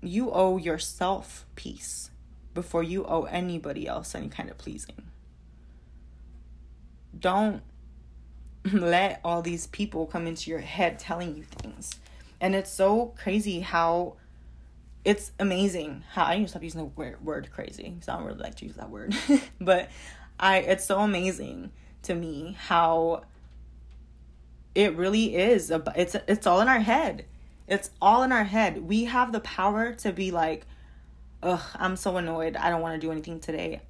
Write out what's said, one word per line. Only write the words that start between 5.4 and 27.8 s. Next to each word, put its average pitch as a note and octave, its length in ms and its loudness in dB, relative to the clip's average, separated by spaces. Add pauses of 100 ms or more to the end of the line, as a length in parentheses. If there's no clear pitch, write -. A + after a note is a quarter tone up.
Don't G3 440 2 (520)
<laughs> - 580 -10
let F3+ 520 4
all E3+ 180 0
these E3+ 260 -6
people F3+ 380 -4
come E3 220 -6
into E3 220 -8
your D#3+ 100 -4
head E3 400 -2
telling E3+ 360 -6
you D3+ 80 -16
things. - 480 -14 (480)
And F#3 160 2
it's F#3+ 160 -2
so A3 460 4
crazy G3+ 440 0
how, E3+ 540 2 (920)
it's G#3 340 2
amazing F3+ 720 0
how, F3+ 140 2
I F3 120 2
need G#3+ 60 2
to F3+ 60 -2
stop E3 140 -10
using E3 180 -8
the D#3 40 -6
wor-, C3+ 380 -10
word D3 280 -6
crazy, - 480 -12
'cause E3+ 100 -12
I - 80 -4
don't - 80 -8
really - 180 -10
like - 120 -10
to - 100 -14
use - 100 -14
that - 140 -14
word. G3 260 -6 (220)
<laughs> - 240 -4
But F3+ 280 4 (500)
I, F#3+ 180 6
it's F#3+ 280 2
so G3 140 2
amazing F#3 720 0 (320)
to F#3 120 -2
me E3 440 -6
how E3 640 4 (1500)
it F#3+ 200 6
really G3+ 400 2
is G3 360 4
ab-, D#3+ 240 0
it's, F3+ 200 2 (120)
it's G#3+ 180 2
all F3+ 140 8
in A3+ 80 6
our C4 120 6
head. A3+ 460 2 (420)
It's G3 240 -2 (100)